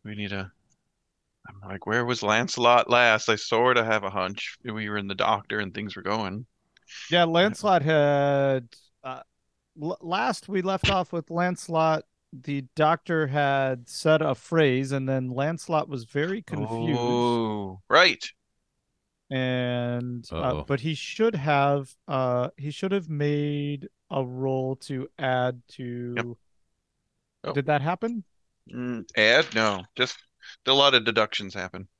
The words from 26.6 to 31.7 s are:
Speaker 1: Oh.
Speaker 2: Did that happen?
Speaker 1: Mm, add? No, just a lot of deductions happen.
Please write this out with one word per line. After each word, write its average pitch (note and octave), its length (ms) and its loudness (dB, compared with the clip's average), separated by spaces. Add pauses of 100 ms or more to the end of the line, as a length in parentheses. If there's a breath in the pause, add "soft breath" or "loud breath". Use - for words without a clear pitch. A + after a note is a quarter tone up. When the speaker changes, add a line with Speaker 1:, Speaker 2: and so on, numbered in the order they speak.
Speaker 1:
Oh. D3 120 -6
Speaker 2:
Did C#3 120 -2
that D3 140 2
happen? F#3+ 420 -4 (500)
Speaker 1:
Mm, B2 340 -8 (100)
add? A#2+ 380 6
No, G#2 280 0 (140)
just B2 220 -2 (480 loud breath)
a C3 60 4
lot C#3 220 6
of A2+ 120 4
deductions G#2+ 480 0
happen. F#2+ 340 -10 (120)